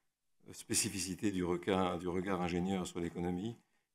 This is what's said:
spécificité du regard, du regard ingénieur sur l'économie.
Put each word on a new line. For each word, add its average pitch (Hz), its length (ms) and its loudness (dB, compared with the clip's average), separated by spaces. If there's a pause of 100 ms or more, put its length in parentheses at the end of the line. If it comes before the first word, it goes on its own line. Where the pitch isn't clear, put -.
(500)
spécificité 98 800 0
du 92 140 2
regard, 90 560 2
du 87 80 -2
regard 90 340 0
ingénieur 90 420 2
sur 82 140 -6
l'économie. 90 580 -2 (380)